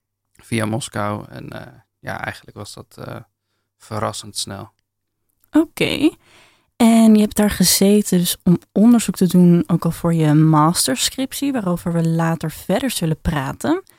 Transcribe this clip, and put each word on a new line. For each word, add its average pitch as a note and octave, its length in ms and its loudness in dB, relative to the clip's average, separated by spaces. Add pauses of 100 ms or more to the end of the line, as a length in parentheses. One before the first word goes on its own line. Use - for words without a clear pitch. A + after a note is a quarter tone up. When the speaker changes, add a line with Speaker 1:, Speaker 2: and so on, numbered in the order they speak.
(320)
Speaker 1:
via - 320 -6
Moskou. G#2 640 -6
En, - 220 -16
eh, A#2+ 220 -16 (260)
ja, - 260 -12
eigenlijk - 320 -14
was G#2+ 180 -16
dat, - 240 -20
eh, - 180 -14 (640)
verrassend G#2+ 580 -10
snel. G2+ 360 -12 (800)
Speaker 2:
Oké. D4+ 600 0 (680)
En A3+ 380 6
je G#3+ 60 6
hebt G#3+ 160 0
daar G#3 140 2
gezeten G3 680 2
dus F3 240 -2
om F3 160 4 (140)
onderzoek A3 440 2
te F#3+ 100 2
doen, F3 400 4
ook E3+ 180 -2
al E3+ 60 -2
voor E3+ 240 -4
je D#3 200 2
masterscriptie, E3+ 1160 0
waarover F3+ 400 -4
we E3 160 0
later E3 420 -2
verder A#3+ 400 -4
zullen D#3 300 -4
praten. E3 600 -4 (160)